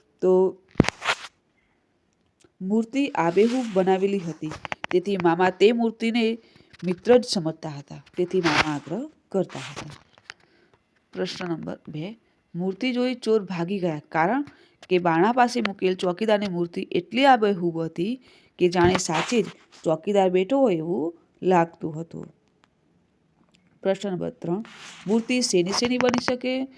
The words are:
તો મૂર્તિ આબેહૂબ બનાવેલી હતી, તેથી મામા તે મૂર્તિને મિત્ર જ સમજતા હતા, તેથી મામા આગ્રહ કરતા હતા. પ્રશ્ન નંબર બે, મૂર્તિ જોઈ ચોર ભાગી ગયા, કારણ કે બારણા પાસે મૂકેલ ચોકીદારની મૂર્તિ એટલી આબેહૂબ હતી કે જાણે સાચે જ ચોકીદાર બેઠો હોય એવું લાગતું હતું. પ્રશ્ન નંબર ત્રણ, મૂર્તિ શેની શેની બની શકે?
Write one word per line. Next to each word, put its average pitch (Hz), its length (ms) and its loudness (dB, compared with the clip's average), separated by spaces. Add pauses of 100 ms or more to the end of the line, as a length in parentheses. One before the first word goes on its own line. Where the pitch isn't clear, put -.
(200)
તો 185 360 4 (2000)
મૂર્તિ 226 480 -2
આબેહૂબ 214 560 2 (100)
બનાવેલી 190 440 2
હતી, 160 340 -8 (380)
તેથી 185 260 0
મામા 175 340 2
તે 202 220 4
મૂર્તિને 226 640 0 (460)
મિત્ર 190 340 4
જ 247 60 2
સમજતા 160 440 -4
હતા, 147 360 -14 (120)
તેથી 180 240 0
મામા 151 340 0
આગ્રહ 196 360 -8 (220)
કરતા 185 260 -2
હતા. 143 320 -14 (1200)
પ્રશ્ન 185 360 -6
નંબર 165 300 -8 (100)
બે, 170 300 -10 (380)
મૂર્તિ 190 360 -4
જોઈ 247 220 -2
ચોર 220 300 0
ભાગી 180 340 -6
ગયા, 160 300 -4
કારણ 208 360 0 (440)
કે 180 100 2
બારણા 175 340 2
પાસે 240 280 2
મૂકેલ 196 340 -2
ચોકીદારની 202 540 0
મૂર્તિ 175 440 -4
એટલી 226 340 0
આબેહૂબ 202 540 4
હતી 170 420 -4 (360)
કે 175 100 4
જાણે 180 280 4
સાચે 165 460 0
જ 165 40 0 (380)
ચોકીદાર 190 460 2
બેઠો 185 280 2
હોય 226 180 4
એવું 190 380 -4 (280)
લાગતું 165 580 0
હતું. - 340 -14 (1500)
પ્રશ્ન 190 300 -2
નંબર 170 180 -4
ત્રણ, 180 340 -6 (420)
મૂર્તિ 226 340 0
શેની 190 300 0
શેની 247 280 -2
બની 247 260 2
શકે? 254 400 -2 (120)